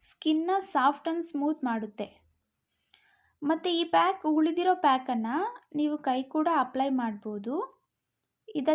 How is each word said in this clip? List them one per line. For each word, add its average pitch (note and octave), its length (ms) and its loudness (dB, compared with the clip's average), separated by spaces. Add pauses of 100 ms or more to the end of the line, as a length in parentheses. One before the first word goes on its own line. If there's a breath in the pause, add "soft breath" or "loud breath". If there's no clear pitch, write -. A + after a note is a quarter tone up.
ಸ್ಕಿನ್ನ D#4+ 500 0
ಸಾಫ್ಟ್ D4 480 0
and E4 140 -2
ಸ್ಮೂತ್ D4+ 420 -2
ಮಾಡುತ್ತೆ. A3 640 -6 (1120 soft breath)
ಮತ್ತೆ E4 320 0
ಈ E4 80 2
ಪ್ಯಾಕ್, E4+ 420 2
ಉಳಿದಿರೋ E4 500 2
ಪ್ಯಾಕನ್ನ C4 520 2 (480)
ನೀವು D4 220 0
ಕೈ C4 260 -2
ಕೂಡ D#4 240 -2 (120)
ಅಪ್ಲೈ C4 300 -2
ಮಾಡ್ಬೋದು. A3+ 880 -4 (760)
ಇದ C#4+ 200 0